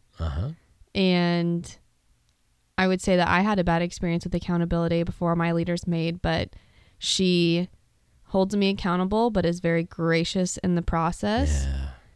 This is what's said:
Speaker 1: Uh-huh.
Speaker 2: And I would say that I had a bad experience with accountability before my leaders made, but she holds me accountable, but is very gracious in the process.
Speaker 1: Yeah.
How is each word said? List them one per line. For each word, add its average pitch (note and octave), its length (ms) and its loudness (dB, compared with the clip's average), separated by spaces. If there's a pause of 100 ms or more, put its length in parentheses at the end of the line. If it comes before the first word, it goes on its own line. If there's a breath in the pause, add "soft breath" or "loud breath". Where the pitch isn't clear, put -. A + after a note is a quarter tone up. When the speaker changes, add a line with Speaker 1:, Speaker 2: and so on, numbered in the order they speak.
(180)
Speaker 1:
Uh-huh. E2 320 -4 (440)
Speaker 2:
And F3 800 2 (1040)
I F#3 100 2
would F#3 120 0
say F#3+ 160 2
that E3+ 120 2
I F3+ 140 4
had G#3 160 2
a F3 60 2
bad E3+ 180 2
experience E3+ 420 -4
with F3 100 -6
accountability E3+ 680 0
before E3+ 340 -2
my E3+ 160 0
leaders E3+ 340 -2
made, E3+ 360 -2
but E3 280 -2 (480 soft breath)
she F3 720 2 (600)
holds G3 280 0
me G3 140 2
accountable, G3 600 0
but G#3+ 140 0
is F3 160 0
very E3+ 240 0
gracious E3+ 720 -2
in F3+ 160 0
the E3+ 80 0
process. F3+ 840 0
Speaker 1:
Yeah. C2+ 220 -4 (280 loud breath)